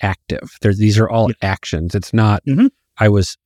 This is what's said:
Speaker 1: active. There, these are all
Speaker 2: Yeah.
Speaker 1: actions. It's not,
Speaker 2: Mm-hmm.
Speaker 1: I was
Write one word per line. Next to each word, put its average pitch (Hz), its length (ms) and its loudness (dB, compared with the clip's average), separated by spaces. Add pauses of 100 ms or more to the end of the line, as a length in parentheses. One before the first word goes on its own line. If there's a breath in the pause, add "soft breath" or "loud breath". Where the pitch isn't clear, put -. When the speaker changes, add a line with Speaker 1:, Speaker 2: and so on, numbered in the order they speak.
Speaker 1:
active. - 500 -6 (100)
There, 104 120 2
these 104 260 2
are 110 100 0
all 113 200 0
Speaker 2:
Yeah. 110 120 -4
Speaker 1:
actions. 87 540 -4
It's - 180 -6
not, 107 320 2
Speaker 2:
Mm-hmm. 165 220 2 (340)
Speaker 1:
I 107 60 4
was 101 380 2